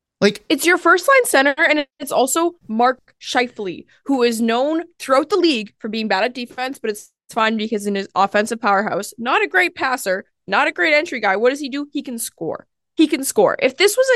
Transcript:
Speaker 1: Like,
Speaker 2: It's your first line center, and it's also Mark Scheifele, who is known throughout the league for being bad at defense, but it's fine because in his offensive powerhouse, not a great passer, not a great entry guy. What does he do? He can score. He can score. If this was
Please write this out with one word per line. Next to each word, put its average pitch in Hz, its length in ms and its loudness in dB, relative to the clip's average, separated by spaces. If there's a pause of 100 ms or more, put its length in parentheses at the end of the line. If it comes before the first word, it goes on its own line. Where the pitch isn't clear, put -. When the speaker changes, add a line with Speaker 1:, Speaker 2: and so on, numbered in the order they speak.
(200)
Speaker 1:
Like, 208 280 2
Speaker 2:
It's 302 180 0
your 349 120 4
first 349 300 2
line 539 180 6
center, 277 320 2
and 302 280 0 (120)
it's 277 140 -12
also 330 400 0 (160)
Mark 240 520 0
Scheifele, 240 640 -4 (220)
who 269 160 0
is 233 180 0
known 262 440 0 (140)
throughout 269 300 0
the 403 80 0
league 285 420 0
for 233 100 -10
being 220 200 -6
bad 196 160 0
at 247 100 -4
defense, 254 440 -8
but 220 120 -6
it's - 220 -14 (180)
fine 220 280 0
because 208 280 -4
in 202 80 -2
his 196 200 -4
offensive 208 460 0
powerhouse, 202 580 0
not 285 240 0
a 403 40 0
great 359 280 0
passer, 240 500 -4 (220)
not 226 220 0
a 320 40 -2
great 320 220 0
entry 294 260 -2
guy. 196 160 2
What 233 140 2
does 285 100 -4
he 285 80 -8
do? 285 240 -6
He 285 100 -6
can 247 160 -10
score. - 480 -8 (300)
He 320 100 6
can 302 160 -4
score. 208 380 2
If 254 160 0
this 403 220 2
was 523 180 2